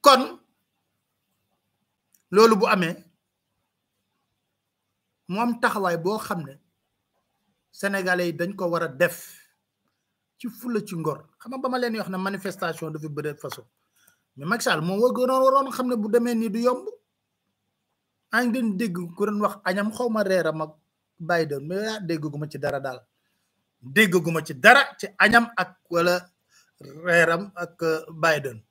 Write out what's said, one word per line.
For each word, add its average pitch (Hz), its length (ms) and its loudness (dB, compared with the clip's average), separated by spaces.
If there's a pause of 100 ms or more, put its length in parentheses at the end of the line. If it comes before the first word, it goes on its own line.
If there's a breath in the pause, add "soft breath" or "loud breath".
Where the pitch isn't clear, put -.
Kon 269 380 6 (1900)
loolu 220 260 8
bu 196 120 2
amee, 185 280 0 (2250)
mu 185 120 -6
am 240 200 -2
taxawaay 196 380 0
boo 190 220 -2
xam 180 260 -6
ne 135 80 -16 (1200)
Sénégalais 185 560 -2
yi 170 60 -4
dañ 175 220 -4
ko 190 100 -6
war 170 180 -2
a 160 40 -4
def 147 300 0 (1200)
ci 240 100 -10
fulla 233 340 -6
ci 190 120 -10
ngor. 156 240 -4 (200)
Xam 226 120 -16
nga 269 100 -10
ba 269 80 -2
ma 254 80 -2
leen 240 200 -2
wax 180 120 -6
ne 190 80 -6
manifestation 185 760 -6
dafa 156 160 -10
bëre 147 300 -8
façon. 135 260 -14 (720)
Mais 139 100 -14
Macky 208 180 0
Sall 170 180 2
moom 185 180 -2
waroon, 254 440 4
waroon 269 280 4
xam 254 160 -4
ne 247 80 0
bu 214 140 -2
demee 240 260 2
nii 226 140 0
du 208 100 -2
yomb. 254 280 0 (1400)
Maa 233 120 2
ngi 240 100 0
doon 226 240 -2
dégg 185 200 -2 (180)
ku 202 100 -2
doon 208 160 -4
wax 202 140 0 (100)
añam, 202 260 -2
xaw 247 180 -4
ma 214 140 -2
reeram 160 380 0
ak 156 100 -8 (480)
Biden, 156 480 -2
mais 196 200 -6
ah, 220 120 -8
dégguma 156 500 -6
ci 151 80 -14
dara 139 220 -4
daal. 131 200 -8 (840)
Dégguma 165 640 2
ci 156 120 -12
dara 240 280 8 (140)
ci - 100 -10 (120)
añam 233 360 4
ak 185 220 -4 (120)
wala 175 360 0 (540 soft breath)
reeram 170 760 2
ak, 170 280 -10
euh, 160 280 -2
Biden. 147 600 0